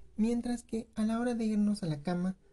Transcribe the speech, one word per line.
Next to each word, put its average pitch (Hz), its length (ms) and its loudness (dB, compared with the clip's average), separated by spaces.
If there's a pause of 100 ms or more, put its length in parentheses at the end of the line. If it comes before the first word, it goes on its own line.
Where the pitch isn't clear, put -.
(160)
mientras 240 460 0
que - 320 -6
a 220 100 0
la 226 140 2
hora 240 160 0
de 226 100 -2
irnos 208 380 2
a 180 40 -2
la 151 160 -2
cama 180 340 0 (160)